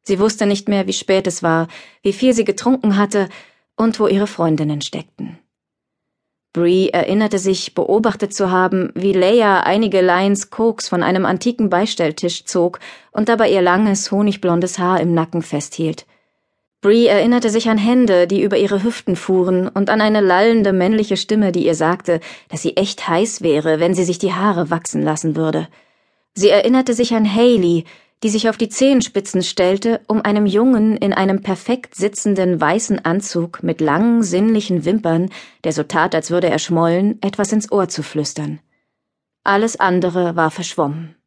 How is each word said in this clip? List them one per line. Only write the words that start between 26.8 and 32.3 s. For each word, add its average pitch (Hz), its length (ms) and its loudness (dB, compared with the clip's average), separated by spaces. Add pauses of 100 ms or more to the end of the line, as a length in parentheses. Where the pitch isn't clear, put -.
sich 233 220 0
an 220 100 2
Haley, 196 600 2 (360)
die 220 80 -2
sich 220 200 0
auf 214 80 -4
die 220 120 -2
Zehenspitzen 226 720 0
stellte, 196 680 0
um 214 140 -2
einem 208 240 0
Jungen 214 500 2
in 196 160 -2
einem 196 300 0
perfekt 214 540 -6
sitzenden 185 680 -2